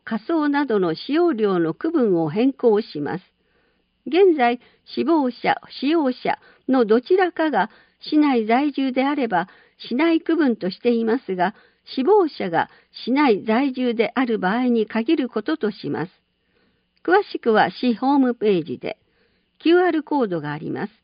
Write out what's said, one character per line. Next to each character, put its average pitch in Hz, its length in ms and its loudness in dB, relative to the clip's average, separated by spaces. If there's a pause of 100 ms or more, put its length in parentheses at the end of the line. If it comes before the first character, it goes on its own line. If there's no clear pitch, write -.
火 226 140 -6
葬 320 280 -2
な 190 180 0
ど 208 140 0
の 165 160 0
使 - 180 -8
用 330 200 2
料 202 260 0
の 165 140 0
区 - 180 -6
分 233 240 2
を 160 140 0
変 240 240 0
更 220 280 2
し 151 200 -8
ま 156 180 -6
す。 - 40 -20 (840)
現 330 320 4
在、 240 240 0 (240)
死 - 180 -6
亡 277 280 0
者、 - 380 -2
使 - 200 -4
用 302 220 0
者 - 280 -6 (280)
の 262 180 2
ど 220 160 2
ち 370 160 2
ら 359 140 0
か 311 200 -2
が 196 180 0 (300)
市 - 180 -2
内 269 280 2
在 262 260 2
住 269 220 -2
で 262 120 0
あ 285 100 -2
れ 269 120 -2
ば、 175 220 -2 (280)
市 - 180 -8
内 330 260 2
区 320 140 -2
分 202 200 2
と 180 140 -6
し 180 100 -10
て 240 120 0
い 233 120 0
ま 226 160 0
す 190 160 -8
が、 180 200 -2 (300)
死 - 180 -4
亡 370 240 4
者 202 220 -8
が 156 200 -2 (360)
市 226 60 -4
内 254 320 2
在 254 300 0
住 254 200 -2
で 220 220 -2
あ 262 100 0
る 226 140 -2
場 185 120 -2
合 247 140 -2
に 233 200 2
限 226 300 -2
る 262 140 -2
こ 220 140 -6
と 302 140 -4
と 220 140 -4
し - 180 -10
ま 139 160 -6
す。 190 60 -12 (920)
詳 370 200 2
し - 160 -12
く 226 120 0
は 202 200 4
市 240 240 -2
ホ 262 200 0
ー - 20 2
ム 247 180 2
ペ 208 240 0
ー 151 40 -4
ジ 135 140 -8
で。 - 200 -10 (640)
キ 320 140 2
ュ 349 40 6
ー 359 80 2
ア - 20 2
ー 339 40 0
ル 302 120 -2
コ 285 200 -2
ー 214 40 -2
ド 170 140 -4
が 147 100 -6
あ 147 60 -8
り 156 140 -8
ま 143 160 -6
す。 - 60 -16 (100)